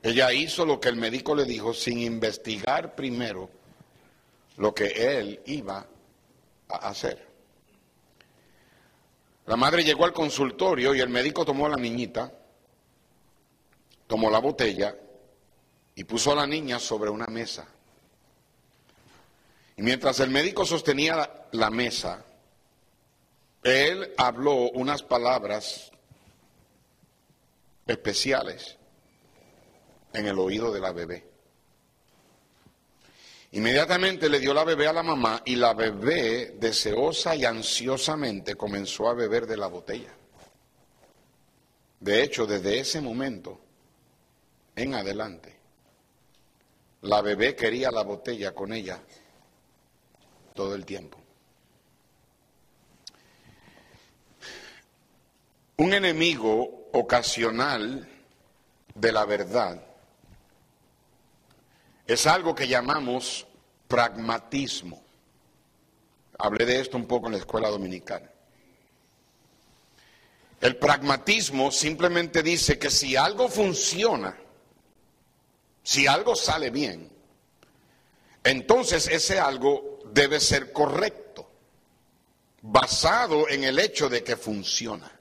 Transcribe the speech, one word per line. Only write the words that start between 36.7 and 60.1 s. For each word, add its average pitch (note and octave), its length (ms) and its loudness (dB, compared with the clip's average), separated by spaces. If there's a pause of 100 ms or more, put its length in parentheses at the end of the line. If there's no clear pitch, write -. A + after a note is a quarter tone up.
y C#3 80 -2
ansiosamente, A#2 1120 -2
comenzó G2+ 560 -4
a A#2+ 60 0
beber A#2 320 0
de A2 100 -4
la G2+ 80 -4
botella. F#2 480 -10 (1900)
De G2+ 220 2
hecho, C#3 240 0
desde G2+ 340 0
ese C#3+ 220 -4
momento A2+ 600 -8 (1160)
en C3 160 -6
adelante, G2+ 640 -8 (1500)
la G#2 180 2
bebé G#2 340 0
quería B2 360 0
la A2 120 0
botella G2 500 -6
con G2 200 -8
ella F#2 280 -10 (1500)
todo G2 220 -6
el F#2+ 100 -12
tiempo. F2+ 320 -14 (4000)
Un F3+ 160 4
enemigo D#3 1000 0
ocasional A#2+ 1120 0 (880)
de A2 200 2
la G#2+ 100 4
verdad G2+ 580 -2 (2250)